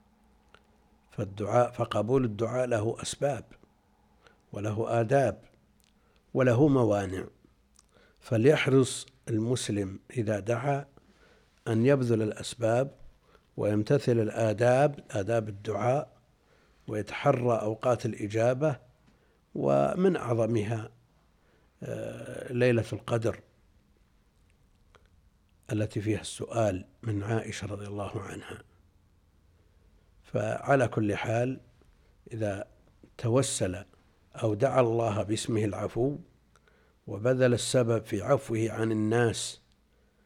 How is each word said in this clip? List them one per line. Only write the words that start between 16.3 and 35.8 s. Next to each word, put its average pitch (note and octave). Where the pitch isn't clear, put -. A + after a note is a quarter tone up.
ويتحرى A#2+
أوقات A2
الإجابة، A#2+
ومن C#3
أعظمها، A2+
آه، A#2+
ليلة A#2+
القدر A2
التي A2
فيها G#2
السؤال -
من G#2
عائشة G#2+
رضي G2+
الله G2+
عنها. F#2+
فعلى A#2
كل G#2
حال، B2
إذا G#2
توسل A2
أو A2
دعا B2+
الله A2+
باسمه A2
العفو A2+